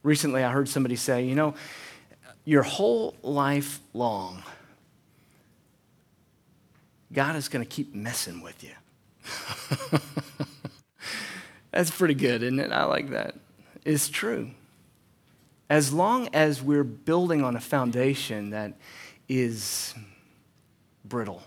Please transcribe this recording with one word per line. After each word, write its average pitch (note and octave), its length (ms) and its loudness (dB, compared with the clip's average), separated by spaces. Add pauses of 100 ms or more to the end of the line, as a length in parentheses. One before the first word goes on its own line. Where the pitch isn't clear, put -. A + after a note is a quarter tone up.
Recently, D3 400 4
I B2 80 4
heard C#3 180 2
somebody B2+ 280 0
say, B2 300 2
"You B2+ 80 0
know, D3+ 200 4 (880)
your D3 180 8
whole A3 600 2
life C#3+ 580 0 (120)
long, F#2+ 500 -2 (2750)
God C#3 240 0
is C#3 120 -6
gonna A#2+ 160 -4
keep - 300 -8
messing G#2 460 -6
with - 240 -18
you." - 80 -20 (1300)
<laughs> - 0 - (1700)
That's E3+ 200 2
pretty E3 240 4
good, B2 280 2
isn't B2+ 160 0
it? - 140 -2
I D2+ 120 4
like - 260 0
that. - 260 -4 (480)
It's D3+ 240 2
true. D#3+ 420 -4 (1200)
As D3 220 4
long G#3+ 420 2
as D3+ 260 4
we're C#3+ 240 4
building D#3+ 600 2
on B2 120 0
a A#2 40 -4
foundation B2 880 0
that G#2 240 -6 (540)
is A#2 680 -2 (1080)
brittle G2+ 420 -6